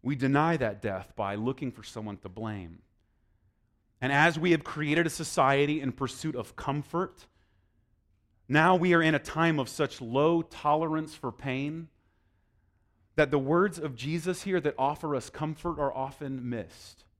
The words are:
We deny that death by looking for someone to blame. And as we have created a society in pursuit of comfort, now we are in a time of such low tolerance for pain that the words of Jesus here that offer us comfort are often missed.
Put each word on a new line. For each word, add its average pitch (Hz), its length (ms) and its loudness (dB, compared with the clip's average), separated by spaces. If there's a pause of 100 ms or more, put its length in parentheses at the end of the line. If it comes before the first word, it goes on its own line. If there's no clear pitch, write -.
We 135 120 -2
deny 143 420 2
that 107 240 -2
death 98 340 -6
by 101 200 -2
looking 123 360 -4
for 110 120 -18
someone 107 340 -10
to - 120 -14
blame. 98 500 -10 (1200)
And 131 120 -2
as 160 260 4
we 175 120 2
have 165 120 4
created 151 420 0
a 160 40 0
society 143 720 2
in 135 100 -2
pursuit 135 440 -6
of 120 200 -8
comfort, - 720 -4 (1200)
now 160 300 6
we 175 160 4
are 170 80 6
in 160 120 4
a - 60 4
time 160 400 2
of 123 80 0
such - 320 -4
low 143 420 2
tolerance 156 720 0
for 120 200 -8
pain 143 560 -6 (1300)
that 147 120 4
the 143 80 2
words 165 400 2
of 151 200 -6
Jesus 165 460 -4
here 185 180 0
that 143 160 0
offer 143 400 -2
us - 120 -6
comfort 156 480 -6
are 143 160 0
often 135 560 -6
missed. - 540 -10 (160)